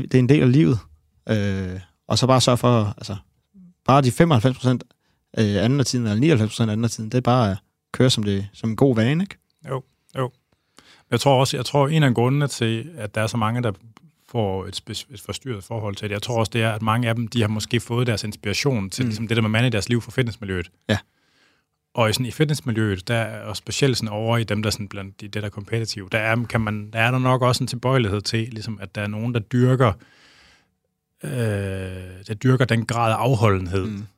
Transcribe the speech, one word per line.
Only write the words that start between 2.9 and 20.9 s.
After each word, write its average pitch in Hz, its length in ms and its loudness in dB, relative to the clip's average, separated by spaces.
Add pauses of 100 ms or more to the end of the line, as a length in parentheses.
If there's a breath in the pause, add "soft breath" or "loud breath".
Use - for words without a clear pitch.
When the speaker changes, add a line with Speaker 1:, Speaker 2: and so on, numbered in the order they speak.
Speaker 1:
altså, - 200 -10 (680)
bare 139 160 6
de 127 100 2
femoghalvfems 131 460 4
procent, 127 260 0 (540)
øh, 113 60 4 (200)
anden 135 160 2
af 127 60 0
tiden, 123 200 -2
eller 107 140 0
nioghalvfems 123 300 2
procent 113 200 -2
anden 110 140 -2
af 113 60 0
tiden, 110 200 -10
det 123 80 0
er 127 40 0
bare 123 280 4
at 95 60 -2 (360)
køre 127 180 4
som 113 120 0
det, 101 300 -2
som - 180 -6
en 107 60 -4
god 131 200 4
vane, 147 280 2
ikke? - 120 -12 (320)
Speaker 2:
Jo, 131 140 -8 (360)
jo. 127 120 -4 (800 soft breath)
Jeg 120 100 0
tror 135 200 4
også, 135 160 0
jeg 127 80 -4
tror, 143 240 0
en 160 140 2
af 131 120 4
grundene 131 320 2
til, 117 520 -4
at 107 160 -10
der 110 60 -2
er 110 60 0
så 117 100 -4
mange, 113 260 0
der 113 100 -2 (560)
får 95 380 -4
et 95 100 -12
spes-, - 380 -14
et 104 60 -18
forstyrret 101 440 -10
forhold 107 320 -8
til 107 120 -8
det, 101 60 -8
jeg 101 80 -6
tror 120 160 -2
også, 110 140 2
det 120 100 0
er, 113 100 2
at 107 100 -8
mange 113 260 2
af 113 60 2
dem, 113 140 -4
de 120 120 -2
har 104 80 2
måske 107 320 -2
fået 117 260 -2
deres 113 180 -2
inspiration 104 680 -4
til, 131 140 -4
Speaker 1:
Mm. 123 40 -2
Speaker 2:
ligesom 107 200 -6
det 113 80 0
der 117 60 2
med 107 80 0
mand 113 160 2
i 127 40 0
deres 107 180 -2
liv 120 120 0
fra 113 100 -12
fitnessmiljøet. 98 600 -4 (180)
Speaker 1:
Ja. 104 100 2 (960)